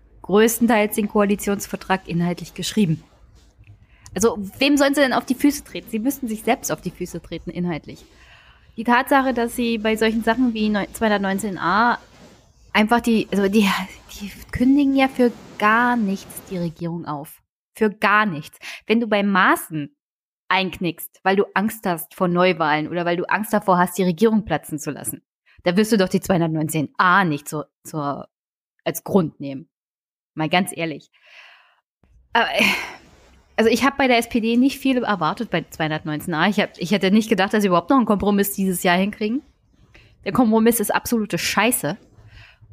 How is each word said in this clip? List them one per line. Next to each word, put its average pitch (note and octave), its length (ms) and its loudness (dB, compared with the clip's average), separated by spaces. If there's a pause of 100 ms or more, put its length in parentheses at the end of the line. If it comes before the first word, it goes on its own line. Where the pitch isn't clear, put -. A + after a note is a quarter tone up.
(220)
größtenteils A3 760 2
den G#3 140 -2
Koalitionsvertrag G3+ 960 -2
inhaltlich E3+ 480 -4
geschrieben. E3+ 480 -2 (1120)
Also, G3+ 240 0 (220)
wem C#4+ 180 4
sollen C#4 160 4
sie D4 80 2
denn B3+ 120 2
auf A#3+ 120 -2
die C4 80 -2
Füße C#4+ 300 0
treten? - 260 -14
Sie A3 80 -6
müssten C4 300 -4
sich G#3+ 160 -8
selbst - 280 -2
auf D3+ 80 -6
die F3+ 120 -8
Füße F3 320 -10
treten, - 260 -12
inhaltlich. E3+ 560 -8 (680)
Die A3+ 80 -10
Tatsache, C4 500 2
dass A#3 220 -2
sie A#3 240 -2
bei A3 160 0
solchen A3 280 0
Sachen A#3 300 2
wie G#3+ 160 0
neun-, G#3 240 0
zweihundertneunzehn G3 640 0
a G#3+ 400 0 (720)
einfach A3 300 2
die, A3+ 300 0
also G3 160 0
die, G3+ 200 4 (540)
die G3 100 -12 (200)
kündigen C4+ 440 2
ja C4+ 120 4
für B3 240 2 (260)
gar A#3 400 2
nichts G3 340 -4 (200)
die F#3 80 -8
Regierung E3+ 460 -8
auf. D3+ 360 -12 (320)
Für G#3+ 160 0
gar G#3+ 380 2
nichts. D3+ 320 -10 (260)
Wenn A3+ 140 2
du A#3+ 80 -2
bei G#3 160 0
Maaßen G3 720 0 (540)
einknickst, F#3 720 -4
weil G3 120 2
du G3 100 4 (100)
Angst G3+ 320 -2
hast E3+ 260 -6
vor F#3 140 -2
Neuwahlen E3 640 2
oder F3 160 -4
weil F3 120 -2
du F3 100 -4
Angst G#3 260 -2
davor F#3+ 260 2
hast, F3+ 180 0
die G3 60 2
Regierung G3+ 420 2
platzen E3 320 -4
zu C#3+ 140 -8
lassen, - 320 -12 (440)
da F3 80 2
wirst G#3+ 160 4
du A3+ 60 4
doch F#3 100 4
die F#3 140 0
zweihundertneunzehn D#3+ 640 0 (100)
a F#3 280 4
nicht D3 240 -4
so, D3+ 160 -6 (180)
so C#3+ 400 -6 (640)
als - 180 -4
Grund D#3+ 380 0
nehmen. C#3 260 -12 (640)
Mal D#3 140 -4
ganz F3+ 260 0
ehrlich. D#3+ 380 -10 (1200)
Aber, A3+ 240 2
äh, G#3 80 2 (920)
also A3+ 120 4
ich A3+ 140 2
hab C#4 140 0
bei C#4 100 2
der B3 100 4
S A#3 120 -2
P A#3+ 100 0
D A#3 160 0
nicht C4 240 2
viel B3+ 240 0
erwartet F#3+ 460 -2
bei E3 200 -4
zweihundertneunzehn D#3 640 -6
a. D#3+ 140 0
Ich G#3 140 0
hab, - 160 0
ich D#3+ 140 -6
hätte F#3+ 200 2
nicht G#3+ 160 4
gedacht, G3 240 0
dass G#3+ 120 2
sie G3+ 40 2
überhaupt F3 220 2
noch C#4 80 6
einen A#3 80 2
Kompromiss G3 480 0
dieses F#3+ 300 -2
Jahr F3 120 4
hinkriegen. G#3+ 460 -2 (800)
Der G3 80 -6
Kompromiss A3 480 4
ist - 160 -2
absolute G#3 420 -2
Scheiße. G3+ 600 -2 (760)